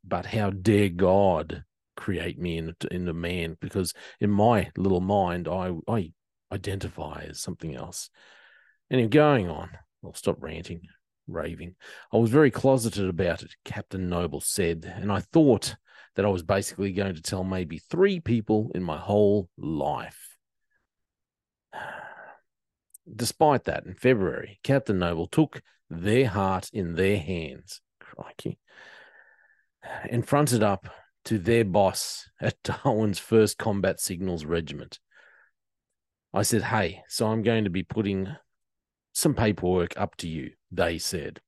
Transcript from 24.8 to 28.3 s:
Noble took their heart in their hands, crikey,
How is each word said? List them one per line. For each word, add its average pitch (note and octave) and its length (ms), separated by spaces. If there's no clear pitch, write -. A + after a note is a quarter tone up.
Noble E2+ 280
took - 340
their G#2 380
heart F#2+ 460
in F2 220
their F#2+ 220
hands, D#2 600
crikey, - 580